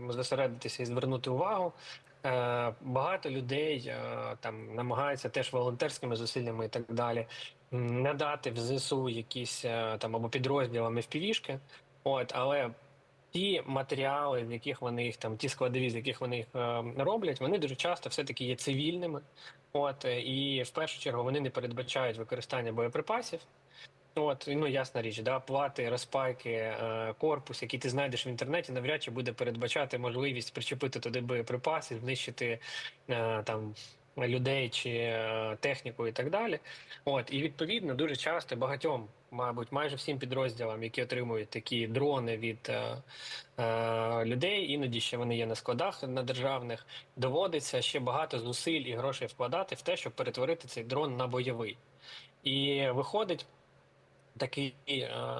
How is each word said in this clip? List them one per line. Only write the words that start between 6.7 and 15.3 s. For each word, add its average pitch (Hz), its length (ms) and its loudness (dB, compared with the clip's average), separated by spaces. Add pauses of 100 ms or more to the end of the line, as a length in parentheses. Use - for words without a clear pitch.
далі, 117 380 2 (460)
м, 123 300 2
надати 147 480 2
в 113 80 -2
З 117 120 0
С 135 220 2
У 131 160 2
якісь, 117 560 -4
е, 113 340 0
там, 113 180 -2
або 113 120 0
підрозділам 120 720 2
F - 180 -4
P 175 120 0
V-шки. 139 300 -2 (460)
От, 135 300 2
але 131 360 4 (600)
ті 180 360 2
матеріали, 135 800 2
з 117 60 -4
яких 127 300 -4
вони 120 220 0
їх 117 120 -2
там, 110 200 -4